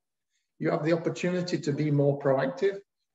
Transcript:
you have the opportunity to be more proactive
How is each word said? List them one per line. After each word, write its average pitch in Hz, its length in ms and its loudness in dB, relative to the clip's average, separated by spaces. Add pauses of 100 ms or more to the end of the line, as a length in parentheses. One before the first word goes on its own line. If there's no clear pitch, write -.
(580)
you 156 120 0
have 160 140 -2
the 156 80 2
opportunity 175 680 -2
to 147 140 -2
be 151 180 0
more 143 300 4
proactive 139 580 0 (360)